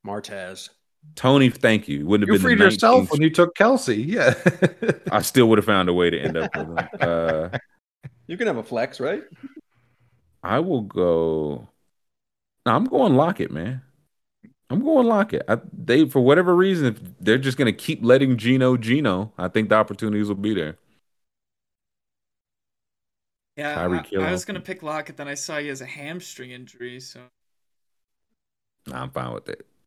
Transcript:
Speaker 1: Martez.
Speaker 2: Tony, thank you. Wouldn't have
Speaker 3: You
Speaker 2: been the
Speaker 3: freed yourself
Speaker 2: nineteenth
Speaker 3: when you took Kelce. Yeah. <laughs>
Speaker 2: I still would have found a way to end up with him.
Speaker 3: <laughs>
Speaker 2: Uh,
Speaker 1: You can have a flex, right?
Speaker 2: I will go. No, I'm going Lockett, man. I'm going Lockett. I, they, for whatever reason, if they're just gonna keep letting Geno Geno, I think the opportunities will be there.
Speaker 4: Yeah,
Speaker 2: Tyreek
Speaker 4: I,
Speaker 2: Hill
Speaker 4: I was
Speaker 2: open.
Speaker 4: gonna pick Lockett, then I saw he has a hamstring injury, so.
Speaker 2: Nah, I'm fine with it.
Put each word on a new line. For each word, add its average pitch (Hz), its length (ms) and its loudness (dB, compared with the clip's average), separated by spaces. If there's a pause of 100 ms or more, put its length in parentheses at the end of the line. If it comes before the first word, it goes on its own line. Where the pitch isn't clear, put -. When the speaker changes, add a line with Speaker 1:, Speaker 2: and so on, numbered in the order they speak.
Speaker 1:
Martez. 98 600 -12 (460)
Speaker 2:
Tony, 131 340 4
thank 113 400 0
you. 71 180 -6
Wouldn't 104 220 2
have 214 40 6
Speaker 3:
You 190 60 6
Speaker 2:
been 240 180 2
the 208 80 6
Speaker 3:
freed 185 80 6
yourself 226 200 4
Speaker 2:
nineteenth 254 180 4
Speaker 3:
when 151 100 0
you 160 80 4
took 170 260 2
Kelce. 196 520 0
Yeah. 185 840 0 (160)
<laughs> 127 80 -2
Speaker 2:
I 101 60 4
still 120 280 4
would 110 100 6
have 101 60 -2
found 95 240 2
a 87 40 0
way 87 160 2
to 85 100 -2
end 80 180 -4
up - 180 -4
with 78 140 -8
him. - 240 -8
Speaker 3:
<laughs> - 80 -16
Speaker 2:
Uh, 82 480 -2 (800)
Speaker 1:
You 170 100 -10
can 226 100 -4
have 147 100 -2
a 110 60 -8
flex, 120 380 -6
right? 156 220 -6 (1200)
Speaker 2:
I 107 160 -2
will 165 220 -2
go. 82 840 -2 (1000)
No, 120 80 0
I'm 180 120 0
going 240 300 2
Lockett, 160 360 0
man. 113 300 -8 (880)
I'm 180 140 -2
going 285 240 2
Lockett. 208 420 0
I, 113 80 2 (160)
they, 147 340 2
for 131 140 2
whatever 175 340 4
reason, 180 320 2
if 107 120 -2 (200)
they're 110 180 2
just 131 200 -2
gonna 117 160 2
keep - 300 -6
letting 127 340 4
Geno 127 400 2
Geno, 110 600 0
I 90 120 -4
think 110 200 -2
the 107 60 6
opportunities 104 540 -2
will 101 60 -2
be 104 180 -4
there. 82 240 -6 (2750)
Speaker 4:
Yeah, 147 180 -6
Speaker 2:
Tyreek 175 300 -4
Speaker 4:
I, - 20 -20
Speaker 2:
Hill - 160 -4
Speaker 4:
I 165 80 -2
was 180 120 -6
Speaker 2:
open. 202 120 -10
Speaker 4:
gonna - 100 -12
pick 185 160 -12
Lockett, 151 360 -10
then 143 100 -14
I 143 60 -10
saw 151 260 -10
he 147 80 -8
has 135 140 -10
a 127 40 -16
hamstring 147 680 -16
injury, 123 500 -18
so. 127 180 -20 (1700)
Speaker 2:
Nah, 64 160 -12
I'm 65 80 -14
fine 62 220 -10
with - 160 -14
it. - 160 -14 (220)